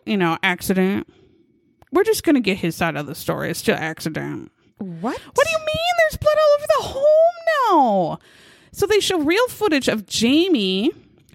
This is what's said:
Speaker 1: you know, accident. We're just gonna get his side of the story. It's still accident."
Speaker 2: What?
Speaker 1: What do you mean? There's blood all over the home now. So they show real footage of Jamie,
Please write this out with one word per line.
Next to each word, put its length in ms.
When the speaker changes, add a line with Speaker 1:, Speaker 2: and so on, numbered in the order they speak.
Speaker 1:
you 120
know, 260
accident. 640
We're 120
just 200
gonna 180
get 160
his 180
side 220
of 100
the 80
story. 340
It's 100
still 200
accident." 720
Speaker 2:
What? 400
Speaker 1:
What 300
do 40
you 60
mean? 400
There's 200
blood 200
all 200
over 100
the 160
home 1120
now. 80
So 120
they 140
show 200
real 280
footage 400
of 180
Jamie, 880